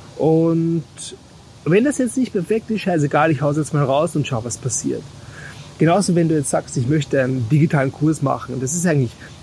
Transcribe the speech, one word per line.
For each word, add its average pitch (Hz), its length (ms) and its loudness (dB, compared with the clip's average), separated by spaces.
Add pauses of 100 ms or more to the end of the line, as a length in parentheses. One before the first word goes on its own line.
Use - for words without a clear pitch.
(180)
Und 165 680 2 (800)
wenn 202 220 4
das 285 120 0
jetzt 254 200 0
nicht 254 160 0
perfekt 208 380 -2
ist, 214 100 -2
scheißegal, 160 500 2
ich 135 100 -2
hau's 147 160 0
jetzt 151 160 -2
mal 147 120 2
raus 147 300 2
und 147 120 -2
schau, 113 160 -4
was 117 140 -8
passiert.“ 131 440 -4 (760)
Genauso, 175 360 4
wenn 165 140 4
du 156 80 2
jetzt 147 140 0
sagst, - 260 -4
„Ich 127 140 0
möchte 143 340 0
einen 127 260 -2
digitalen 143 440 4
Kurs 151 280 0
machen“, 127 340 -2
und 123 60 -6
das 135 120 -4
ist 175 120 -2
eigentlich 143 300 2 (280)